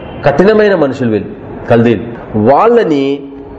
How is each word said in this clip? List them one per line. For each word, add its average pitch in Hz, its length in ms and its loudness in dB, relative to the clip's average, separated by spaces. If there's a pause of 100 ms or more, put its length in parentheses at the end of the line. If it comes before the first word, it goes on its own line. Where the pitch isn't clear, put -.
(240)
కఠినమైన 196 500 4
మనుషులు 131 360 0
వీళ్ళు 101 180 -2 (380)
కల్దీలు. 226 360 2 (340)
వాళ్ళని 143 840 2 (360)